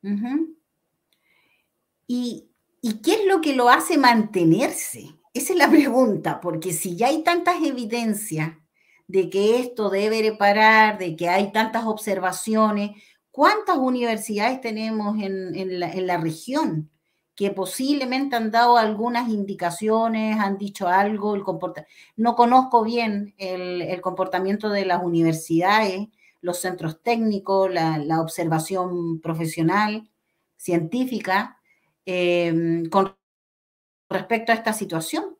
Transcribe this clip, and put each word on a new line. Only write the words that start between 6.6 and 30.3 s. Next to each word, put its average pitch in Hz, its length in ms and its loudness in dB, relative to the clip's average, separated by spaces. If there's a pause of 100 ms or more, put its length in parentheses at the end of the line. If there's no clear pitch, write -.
si 175 240 -6
ya 226 120 0
hay 311 140 0
tantas 349 400 0
evidencias 220 920 -4 (540)
de 180 220 0
que 208 320 2
esto 220 300 -2
debe 214 420 0
parar, 214 640 6
de 175 180 -6
que 170 140 -2
hay 202 240 0
tantas 226 320 0
observaciones, 208 1160 -2 (280)
¿cuántas 381 460 2
universidades 240 840 -2
tenemos 214 580 -4
en, 190 340 -6
en 185 260 -6
la, 175 120 -4
en 185 140 -4
la 180 100 0
región 165 760 -4 (440)
que 202 160 -2
posiblemente 262 840 -2
han 226 160 -2
dado 240 280 6
algunas 226 500 0
indicaciones, 214 1120 -2
han 196 180 0
dicho 196 320 -6
algo, 202 460 2
el 196 80 -4
comporta-, 175 440 -6 (300)
no 233 180 0
conozco 240 480 4
bien 220 540 -2
el, 180 460 -6
el 180 180 -6
comportamiento 185 680 -2
de 196 160 0
las 180 160 0
universidades, 175 1080 2 (320)
los 175 200 -6
centros 175 420 -6
técnicos, 196 680 0
la, 160 280 0
la 165 240 0
observación 170 960 -2
profesional, 170 880 -2 (480)